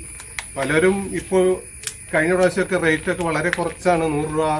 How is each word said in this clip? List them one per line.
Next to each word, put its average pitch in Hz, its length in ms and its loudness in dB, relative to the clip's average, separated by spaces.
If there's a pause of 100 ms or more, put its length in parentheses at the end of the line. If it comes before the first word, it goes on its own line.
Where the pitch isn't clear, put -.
(560)
പലരും 156 400 2 (240)
ഇപ്പോൾ 185 240 2 (680)
കഴിഞ്ഞ 160 240 2
പ്രാവശ്യമൊക്കെ 180 380 2 (100)
റേറ്റൊക്കെ 165 420 0
വളരെ 160 300 0
കുറച്ചാണ്, 165 460 0 (100)
നൂറ് 147 200 -2
രൂപ 156 100 0 (100)
ആ 156 40 0